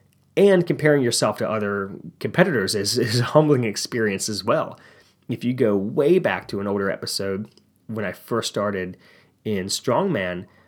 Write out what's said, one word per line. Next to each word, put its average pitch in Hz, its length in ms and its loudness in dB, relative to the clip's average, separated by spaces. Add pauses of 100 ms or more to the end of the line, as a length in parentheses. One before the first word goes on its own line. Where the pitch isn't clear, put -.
(360)
and 190 300 6
comparing 147 380 4
yourself 117 340 0
to - 120 -2
other 101 420 -2 (280)
competitors 117 560 2
is, 101 220 -2
is 120 220 0
a 120 60 2
humbling 147 380 4
experience 107 680 -2
as 98 140 -6
well. 131 360 -2 (480)
If - 160 -6
you 120 100 -2
go 120 240 2
way 139 400 2
back 98 300 -2
to 104 120 -6
an 101 80 -6
older 98 220 -2
episode, 98 600 -6 (380)
when 110 180 -6
I 92 80 -6
first - 360 -6
started 98 480 -4 (480)
in 98 220 -4
Strongman, 101 760 -2 (220)